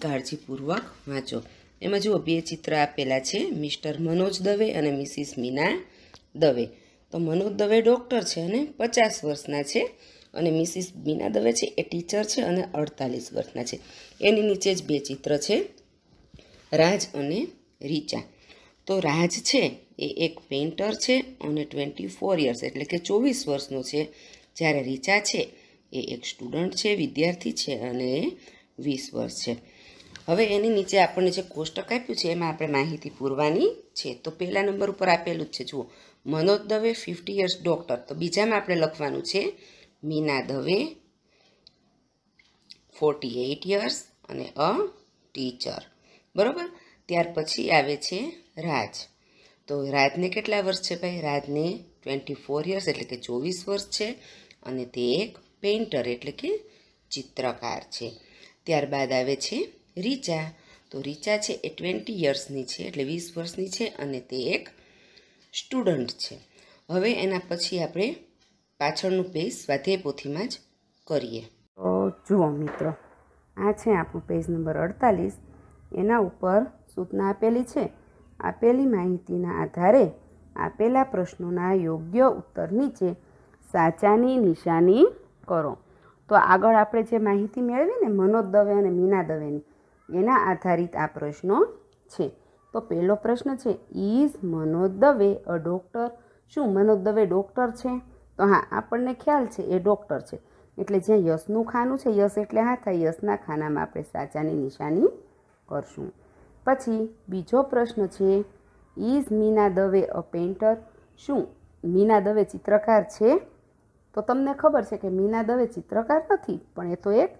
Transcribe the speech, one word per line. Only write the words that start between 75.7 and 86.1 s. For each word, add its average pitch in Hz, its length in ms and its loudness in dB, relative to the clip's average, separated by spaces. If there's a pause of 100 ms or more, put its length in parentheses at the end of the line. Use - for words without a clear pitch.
એના 214 260 2
ઉપર 196 460 2
સૂચના 196 640 -4
આપેલી 226 320 2
છે. - 300 -4 (480)
આપેલી 247 460 2
માહિતીના 180 760 0
આધારે 196 480 6 (460)
આપેલા 254 480 2
પ્રશ્નોના 180 680 -2
યોગ્ય 170 560 2
ઉત્તર 170 440 -2
નીચે 208 400 0 (600)
સાચાની 208 640 4
નિશાની 180 680 6 (420)
કરો. 160 280 -2 (520)